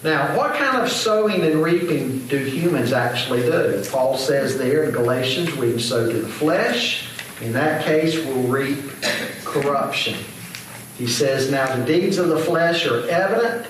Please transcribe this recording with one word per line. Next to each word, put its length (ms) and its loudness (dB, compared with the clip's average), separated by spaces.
Now, 320 2
what 200 2
kind 260 2
of 100 0
sowing 520 2
and 180 4
reaping 640 0
do 100 0
humans 540 0
actually 520 0
do? 480 2
Paul 260 2
says 400 0
there 260 2
in 80 0
Galatians, 640 0
"We 160 0
can 80 0
sow 320 0
to 60 -2
the 100 -2
flesh. 760 0
In 120 -4
that 320 0
case, 320 2
we'll 300 -2
reap 320 0
corruption." 680 0
He 80 -4
says, 460 0
"Now 240 0
the 80 -2
deeds 340 2
of 120 2
the 100 2
flesh 480 2
are 220 0
evident 600 0